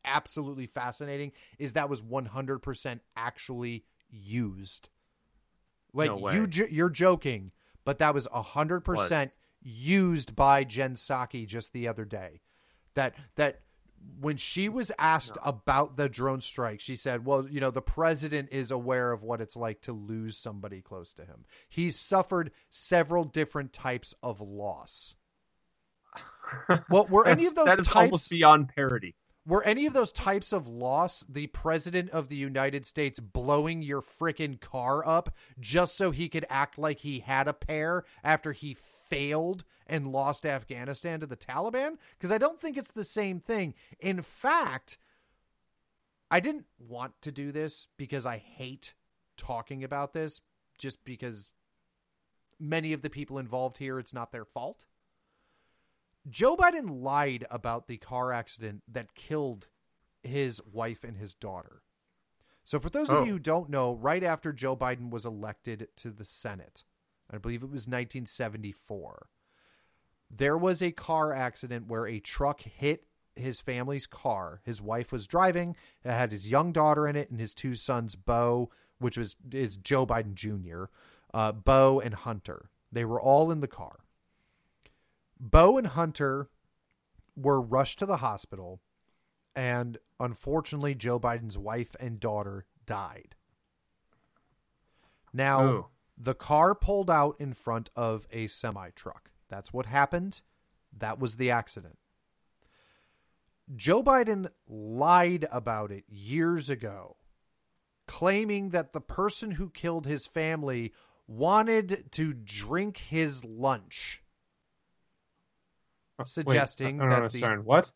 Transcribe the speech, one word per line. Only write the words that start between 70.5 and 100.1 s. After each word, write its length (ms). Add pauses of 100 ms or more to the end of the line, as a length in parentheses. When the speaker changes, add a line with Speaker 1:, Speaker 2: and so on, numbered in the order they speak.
Speaker 1:
was 280
a 80
car 420
accident 540
where 180
a 140
truck 420
hit 460 (280)
his 240
family's 460
car. 580
His 160
wife 320
was 140
driving, 500 (280)
it 80
had 200
his 200
young 200
daughter 360
in 80
it 160
and 80
his 160
two 180
sons, 420
Beau, 540 (300)
which 180
was, 200 (140)
is 240
Joe 300
Biden 300
Junior, 560 (420)
uh, 180
Beau 480
and 140
Hunter. 560 (220)
They 140
were 140
all 300
in 120
the 60
car. 340 (1400)
Beau 320
and 120
Hunter 640 (840)
were 240
rushed 380
to 80
the 120
hospital, 640 (760)
and 420 (220)
unfortunately, 760
Joe 260
Biden's 380
wife 420
and 200
daughter 480 (180)
died. 500 (2000)
Now, 300
Speaker 2:
Ooh. 220 (300)
Speaker 1:
the 200
car 400
pulled 340
out 300
in 140
front 420
of 340
a 160
semi-truck. 840 (180)
That's 240
what 140
happened. 540 (540)